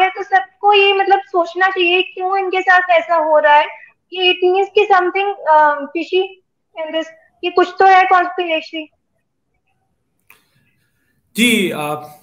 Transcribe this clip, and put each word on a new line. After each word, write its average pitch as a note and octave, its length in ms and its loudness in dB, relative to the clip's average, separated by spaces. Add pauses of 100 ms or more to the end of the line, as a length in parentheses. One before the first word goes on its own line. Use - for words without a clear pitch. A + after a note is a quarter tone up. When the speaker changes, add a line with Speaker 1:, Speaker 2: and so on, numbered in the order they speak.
Speaker 1:
है। F#4 80 2
तो G4 140 -10
सबको G4 500 -2
ये, G4+ 200 2
मतलब, G4 260 2
सोचना F4 480 -2
चाहिए F#4 340 0
क्यों F#4 360 -6
इनके F#4+ 240 -4
साथ F#4 280 2
ऐसा E4+ 260 0
हो D#4 240 2
रहा D4 160 4
है, D4+ 100 4 (460)
कि F4 80 -12
it F4+ 320 0
means G4 240 -2
कि G#4 100 4
something, G4 500 0 (140)
अ, D4+ 300 4
fishy E4 440 -4 (600)
in D#4 120 -10
this, D#4+ 120 -4 (340)
कि F4 80 -6
कुछ F4+ 300 0
तो F#4+ 60 4
है F#4 200 6
कॉन्स्पिरेसी। F4 840 -4 (2500)
Speaker 2:
जी, G#3+ 340 2
अ, C#3+ 80 -8 (460)